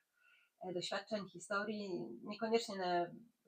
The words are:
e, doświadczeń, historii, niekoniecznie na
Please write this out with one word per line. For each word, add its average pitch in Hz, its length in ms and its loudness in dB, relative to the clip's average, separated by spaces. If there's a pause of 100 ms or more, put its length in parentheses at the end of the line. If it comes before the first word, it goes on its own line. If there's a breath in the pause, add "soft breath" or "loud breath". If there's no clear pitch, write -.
(600 soft breath)
e, 180 140 -4
doświadczeń, 190 560 -2
historii, 202 920 -2
niekoniecznie 220 540 2
na 180 280 4 (420)